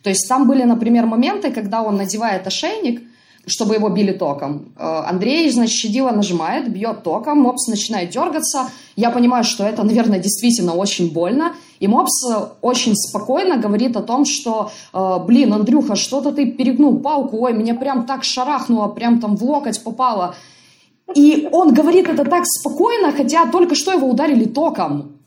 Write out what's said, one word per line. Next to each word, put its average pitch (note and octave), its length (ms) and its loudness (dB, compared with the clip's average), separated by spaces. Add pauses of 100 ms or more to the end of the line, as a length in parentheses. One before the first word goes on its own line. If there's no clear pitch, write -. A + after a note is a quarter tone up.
То G3+ 80 0
есть - 160 -2
там C4 200 2
были, C4+ 160 4
например, A#3 440 2
моменты, C#4 440 0
когда G#3 300 -4
он G#3+ 140 -2
надевает G3 500 -4
ошейник, D#4 560 -4 (480)
чтобы A3 260 0
его G#3+ 140 0
били F#3 220 0
током. C#3+ 680 -6
Э, D#3+ 300 -6
Андрей, B3+ 420 0
значит, A#3 240 0
щадило A#3+ 380 -2
нажимает, G3 580 -2
бьёт G3+ 340 -6
током, A#3 360 -2
мопс B3 280 2
начинает G3+ 420 -4
дёргаться. C#4+ 580 -4 (300)
Я A#3 120 2
понимаю, A#3+ 360 2
что - 180 -4
это, G#3+ 200 -2
наверное, G#3 360 2
действительно G3 560 0
очень F3+ 380 -2
больно. A#3+ 400 0 (260)
И G3 80 0
мопс, B3+ 420 0
э, G#3+ 180 -2 (140)
очень A#3+ 340 0
спокойно D4 600 -2
говорит A3+ 400 0
о G3+ 60 -2
том, C4 240 0
что, A3 460 -4 (220)
э, F#3 320 -2
«Блин, A#3 280 4
Андрюха, G#3+ 420 2
что-то C#4 380 -2
ты C#4 180 0
перегнул C4 480 2
палку, C#4 380 -2
ой, A#3+ 160 0
меня A3+ 220 -2
прям B3+ 300 -4
так C4 200 -6
шарахнуло, B3 640 -2
прям A#3 320 0
там G#3 160 -2
в G3 60 -4
локоть C#4+ 380 -2
попало». A3+ 540 -2 (800)
И D4+ 380 6
он E4 200 6
говорит E4 360 4
это C#4+ 160 0
так F4 200 2
спокойно, F#4 680 0
хотя C#4+ 320 2
только F4 300 2
что F#4+ 180 -2
его C4+ 160 2
ударили B3 340 2
током. D#3+ 720 -2 (140)